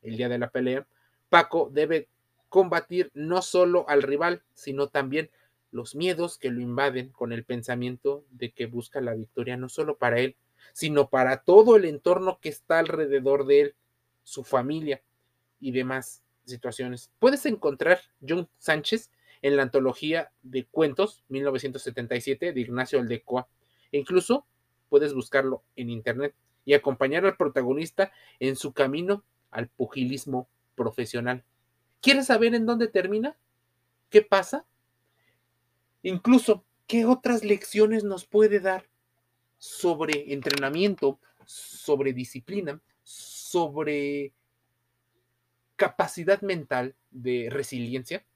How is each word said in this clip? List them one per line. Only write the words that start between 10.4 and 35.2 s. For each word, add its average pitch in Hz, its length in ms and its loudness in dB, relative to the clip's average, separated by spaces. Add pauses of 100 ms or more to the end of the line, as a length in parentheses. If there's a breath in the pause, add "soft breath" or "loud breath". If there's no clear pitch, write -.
sino 147 360 0
para 131 300 2
todo 220 380 10
el 202 80 6
entorno 175 560 0
que - 80 -8
está 160 300 -2
alrededor 139 680 0
de 143 160 6
él, 143 140 2 (480)
su - 220 -14
familia 139 580 -2 (580)
y 131 120 -8
demás 127 500 -6 (220)
situaciones. 123 760 -10
Puedes 269 260 4
encontrar 170 540 0 (260)
John 170 220 -4 (100)
Sánchez 156 520 -4 (320 soft breath)
en 139 140 2
la 139 60 4
antología 139 680 -2 (100)
de 127 220 -8
cuentos 160 640 -2
mil 135 160 -6
novecientos 131 380 -4
setenta 123 340 -6
y 123 40 -2
siete 135 320 -4
de 131 80 -4
Ignacio 123 380 -2
Aldecoa. 120 480 -4 (460)
E 143 60 0
incluso 185 480 0 (420)
Puedes 147 260 4
buscarlo 131 480 0 (140)
en 120 140 -8
internet 120 440 -4 (300)
y 139 100 4
acompañar 143 500 2
al 190 120 2
protagonista 147 760 -2 (260 soft breath)
en 131 180 -2
su 139 160 -8
camino 170 520 -2 (260)
al 117 180 -8
pugilismo 127 800 -6 (260)
profesional. 123 680 -6 (560)
¿Quieres 269 260 4
saber 233 280 4
en 226 120 0
dónde 233 220 0
termina? 214 480 -2 (720)
¿Qué 208 140 8
pasa? 196 420 -2 (1400)